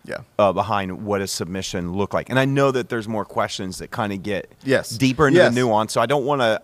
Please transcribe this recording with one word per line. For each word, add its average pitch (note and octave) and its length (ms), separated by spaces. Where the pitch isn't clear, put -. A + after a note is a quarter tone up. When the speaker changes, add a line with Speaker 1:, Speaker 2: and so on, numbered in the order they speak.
Speaker 1:
Yeah. - 120
Speaker 2:
uh, - 160
behind G2 500
what G2+ 140
does G2 140
submission F2+ 600
look G2 220
like. D#2+ 160
And B2+ 80
I C3+ 80
know C#3 240
that B2+ 180
there's A2+ 200
more G#2+ 180
questions G2 520
that D#2+ 140
kinda G2+ 240
get F#2+ 340
Speaker 1:
Yes. B2+ 260
Speaker 2:
deeper C3 360
into - 140
Speaker 1:
Yes. C#3 120
Speaker 2:
the B2 80
nuance. A2 320
So B2 80
I A#2 60
don't C#3 180
wanna, B2+ 400